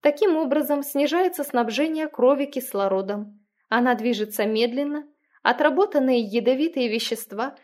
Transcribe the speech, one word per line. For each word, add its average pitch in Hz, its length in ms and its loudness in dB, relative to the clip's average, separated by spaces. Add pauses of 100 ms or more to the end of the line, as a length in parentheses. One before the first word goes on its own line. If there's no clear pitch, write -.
Таким 311 340 4
образом, 294 460 0
снижается 302 600 0
снабжение 277 640 -2
крови 277 380 2
кислородом. 202 1000 -4 (240)
Она 240 260 2
движется 220 500 -2
медленно, 247 640 -2 (360)
отработанные 269 800 2
ядовитые 247 680 0
вещества, 220 760 -6